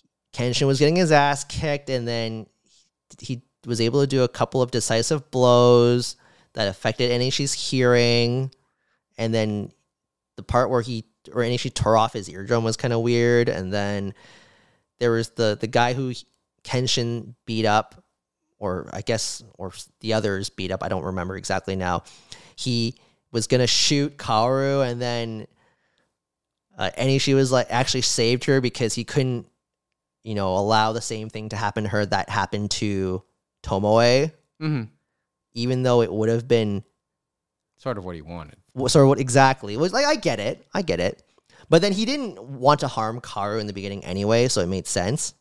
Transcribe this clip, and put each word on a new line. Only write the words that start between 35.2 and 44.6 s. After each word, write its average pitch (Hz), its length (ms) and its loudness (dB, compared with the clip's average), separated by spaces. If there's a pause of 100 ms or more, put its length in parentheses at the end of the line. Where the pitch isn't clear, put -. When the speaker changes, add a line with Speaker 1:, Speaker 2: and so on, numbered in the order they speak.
Speaker 1:
Even 127 280 -2
though 123 200 4
it 92 100 -2
would 110 160 0
have 117 180 0
been 110 380 0 (920)
Speaker 2:
Sort 123 180 -8
of 95 80 -12
what 90 100 -10
he 80 80 -14
wanted. 80 340 -14 (180)
Speaker 1:
w-, 127 140 -2
sort 139 160 6
of 135 40 8
what, 139 120 4
exactly. 131 540 2
It 113 40 -6
was 175 140 -2
like, 262 120 0
I 302 120 2
get 131 240 -4
it. - 340 -6
I 98 80 -2
get 85 180 -2
it. - 220 -4 (460)
But 165 140 6
then 202 100 0
he 202 120 -2
didn't 220 380 -6
want 135 380 2
to 147 80 -2
harm 113 320 -4
Kaoru 104 400 -4
in 107 60 -6
the 104 60 -6
beginning 98 320 -8
anyway, 104 440 2
so 107 120 0